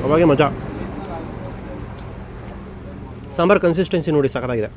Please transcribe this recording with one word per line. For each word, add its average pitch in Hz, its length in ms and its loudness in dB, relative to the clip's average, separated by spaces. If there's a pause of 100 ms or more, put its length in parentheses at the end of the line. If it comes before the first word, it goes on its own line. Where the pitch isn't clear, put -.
ಅವಾಗೆ 160 200 6
ಮಜಾ. 147 260 6 (2750)
ಸಾಂಬಾರ್ 190 240 6
ಕನ್ಸಿಸ್ಟೆನ್ಸಿ 170 520 2
ನೋಡಿ 143 180 4
ಸಖತ್ತಾಗಿದೆ. 120 480 -2